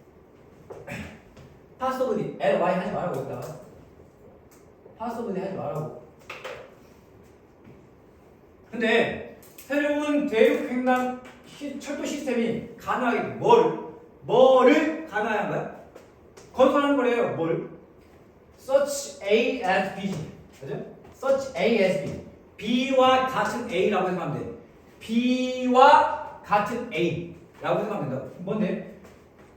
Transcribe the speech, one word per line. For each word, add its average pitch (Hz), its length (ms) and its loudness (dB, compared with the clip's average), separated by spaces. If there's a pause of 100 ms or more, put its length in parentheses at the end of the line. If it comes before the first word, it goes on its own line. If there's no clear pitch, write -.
(880)
<clears throat> - 920 -18
possibly, 247 640 -4
L - 200 2
Y 180 140 2
하지 185 180 -4
말라고, - 280 -4
일단. 123 220 -10 (1600)
possibly 214 420 -8
하지 - 160 -6
말라고. - 460 -8 (2750)
근데 - 680 0 (180)
새로운 294 680 -2
대륙 240 420 2
횡단 247 520 -2 (260)
시-, - 340 -14
철도 - 240 -8
시스템이 233 720 -4
가능하게 233 440 -2 (160)
뭘, - 420 4 (440)
뭐를 262 840 6
가능하게 214 320 -2
한 170 120 -4
거야? - 260 -6 (760)
건설하는 285 440 4
거래요. 240 400 0
뭘? 165 320 -4 (880)
Such - 680 -2
A 226 400 2
as 202 300 0
B. 190 200 -6 (460)
그죠? 170 240 -10 (300)
Such 262 440 -2
A 214 240 2
as - 220 2
B. - 220 -10 (300)
B와 254 680 2
같은 240 440 -4
A라고 185 380 0
생각하면 160 340 -4
돼. - 80 -10 (500)
B와 254 1400 4
같은 220 480 -2
A라고 - 880 -4
생각하면 202 300 -6
된다. - 140 -6 (140)
뭔데? 190 580 -4 (600)